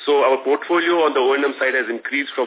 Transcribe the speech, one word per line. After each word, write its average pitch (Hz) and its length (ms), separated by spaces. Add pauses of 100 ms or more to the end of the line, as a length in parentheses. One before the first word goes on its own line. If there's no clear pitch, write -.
So 143 180
our 131 180
portfolio 165 640
on 147 100
the 135 60
O 131 140
and 143 100
M 135 140
side 131 160
has 117 160
increased 135 440
from 123 120